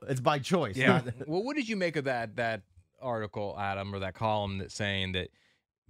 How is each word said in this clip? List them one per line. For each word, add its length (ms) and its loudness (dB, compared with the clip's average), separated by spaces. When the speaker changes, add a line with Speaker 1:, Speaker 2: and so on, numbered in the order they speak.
Speaker 1:
it's 140 0
by 180 4
choice, 380 0
Speaker 2:
Yeah. 280 8
Speaker 1:
not 120 -4
<laughs> 100 -8
Speaker 2:
Well, 160 0
what 140 -2
did 100 -2
you 80 -2
make 220 0
of 80 -2
that, 320 -2
that 240 0
article, 580 -4
Adam, 340 -2
or 60 -4
that 160 -2
column 440 2
that's 140 -8
saying 380 0
that 180 -2